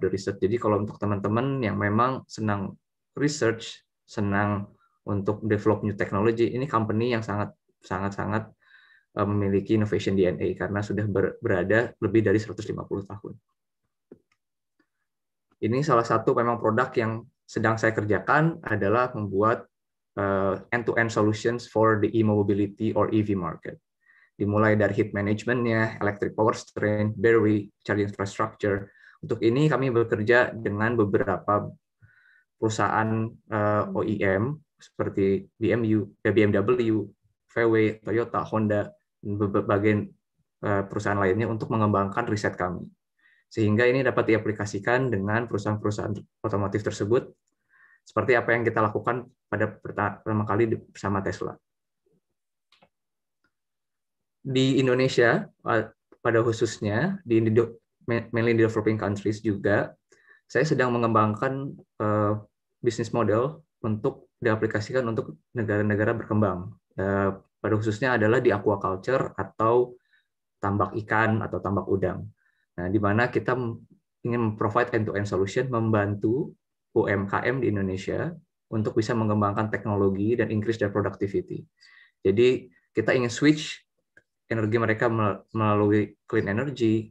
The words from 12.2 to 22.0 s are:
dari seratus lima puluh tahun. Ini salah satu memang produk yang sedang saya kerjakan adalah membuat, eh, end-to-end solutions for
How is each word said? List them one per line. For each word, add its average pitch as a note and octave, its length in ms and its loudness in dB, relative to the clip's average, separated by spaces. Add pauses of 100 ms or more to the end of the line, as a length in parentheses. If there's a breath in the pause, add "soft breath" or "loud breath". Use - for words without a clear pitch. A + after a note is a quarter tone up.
dari G2 80 4
seratus G#2 320 -6
lima - 160 -8
puluh G2+ 240 -8
tahun. G2+ 240 -14 (2250)
Ini A#2+ 160 0
salah B2+ 240 4
satu A#2+ 320 2
memang A#2 240 0
produk A2 320 2
yang A2+ 320 -2 (240)
sedang A2 320 0
saya A2 160 2
kerjakan B2+ 720 2
adalah A2 480 2
membuat, G#2 480 0 (560)
eh, G2 480 0
end-to-end A#2 400 0
solutions A2+ 640 0
for A2 320 4